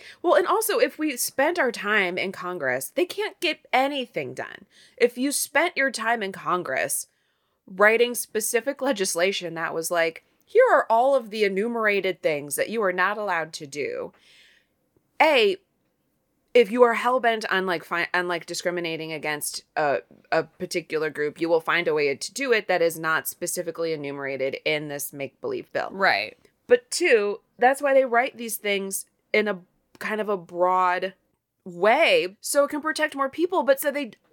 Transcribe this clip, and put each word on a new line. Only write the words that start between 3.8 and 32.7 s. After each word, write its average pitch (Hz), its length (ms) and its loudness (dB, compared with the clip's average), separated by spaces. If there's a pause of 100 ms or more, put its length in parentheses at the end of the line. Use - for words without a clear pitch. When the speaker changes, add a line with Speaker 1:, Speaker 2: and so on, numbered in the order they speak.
Speaker 1:
done. - 320 -14 (320)
If 240 180 4
you 262 160 -2
spent - 460 -2
your 269 120 2
time 226 320 -2
in 196 80 -4
Congress 156 760 -4 (600)
writing 220 480 2
specific 226 680 -4
legislation 190 720 0
that 160 180 -6
was 165 180 -4
like, 165 340 0 (200)
"Here 508 260 6
are 302 200 6
all 247 240 4
of 233 160 0
the 214 140 0
enumerated 202 760 0
things 147 360 -2
that 156 120 0
you 220 140 -2
are 185 100 2
not 185 240 0
allowed 170 380 -4
to 156 120 -14
do," 139 460 -8 (1080)
A, 254 340 4 (960)
if 226 180 6
you 247 120 4
are 233 100 6
hell-bent 226 580 0
on, 185 140 0
like, 175 200 -2
fi-, 170 280 -4
on, 180 160 0
like, 170 160 -4
discriminating 165 680 -6
against 151 540 -6 (100)
a, 147 280 0 (280)
a 160 120 2
particular 156 680 -6
group, 147 320 -6
you 165 80 -2
will 165 140 2
find 165 260 0
a 156 60 0
way 147 200 0
to - 200 -12
do 262 180 0
it 208 160 0
that 180 140 2
is 165 160 0
not 160 280 -2
specifically 165 680 -6
enumerated 139 720 -6
in 151 220 -2
this 143 260 -10
make-believe 127 580 -8
bill. - 180 -2
Speaker 2:
Right. 139 460 0 (300)
Speaker 1:
But 247 240 2
two, 220 500 2 (180)
that's 269 240 4
why 277 120 2
they 269 100 6
write 240 320 0
these 226 200 -8
things 196 500 -4 (260)
in 208 160 2
a 196 120 -2 (380)
kind 214 220 -6
of 202 80 -6
a 208 80 0
broad 180 800 0 (500)
way, 190 760 4
so 285 240 2
it 285 60 0